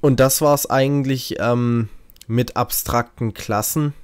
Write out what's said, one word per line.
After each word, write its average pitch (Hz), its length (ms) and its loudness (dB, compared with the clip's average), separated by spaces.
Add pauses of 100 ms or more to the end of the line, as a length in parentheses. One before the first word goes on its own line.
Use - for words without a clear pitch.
und 135 180 4
das 135 220 4
war's 147 280 2
eigentlich, 135 680 0
ähm, 120 500 0 (380)
mit 117 300 -2
abstrakten 117 760 -4
Klassen. 143 600 -2 (100)